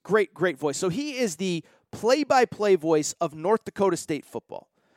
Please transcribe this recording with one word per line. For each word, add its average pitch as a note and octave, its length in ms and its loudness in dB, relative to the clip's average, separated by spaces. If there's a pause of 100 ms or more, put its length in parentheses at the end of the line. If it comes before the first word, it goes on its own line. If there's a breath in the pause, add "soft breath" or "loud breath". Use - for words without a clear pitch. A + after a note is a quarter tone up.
great, G#3 320 2
great D#3+ 240 -2
voice. C#3+ 180 -2
So F#3 140 -2
he C4+ 280 -6
is G#3 180 -2
the F3 280 -4 (280 soft breath)
play-by-play B3 840 2
voice D#3 440 0
of D#3 140 -4
North F3 300 -2
Dakota F#3+ 320 -2
State D#3 280 -8
football. - 440 -14 (280)